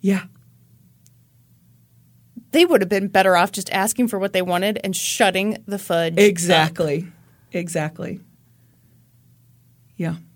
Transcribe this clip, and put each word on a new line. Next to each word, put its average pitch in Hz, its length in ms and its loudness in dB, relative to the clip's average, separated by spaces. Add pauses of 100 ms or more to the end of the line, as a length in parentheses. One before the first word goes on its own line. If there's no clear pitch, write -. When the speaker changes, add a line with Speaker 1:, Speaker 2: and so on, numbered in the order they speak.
Speaker 1:
Yeah. 190 240 0 (2250)
Speaker 2:
They 339 160 4
would 320 160 4
have 175 80 -4
been 196 180 0
better 190 280 4
off 185 160 2
just - 200 -10
asking 214 360 0
for 208 100 -4
what 196 160 -4
they 185 80 2
wanted 180 420 -2
and 190 100 -4
shutting 196 600 0 (100)
the 202 120 -6
fudge 165 360 -2
up. 170 40 0
Speaker 1:
Exactly. 170 880 2 (460)
Exactly. 175 680 -8 (1800)
Yeah. 165 200 -6 (200)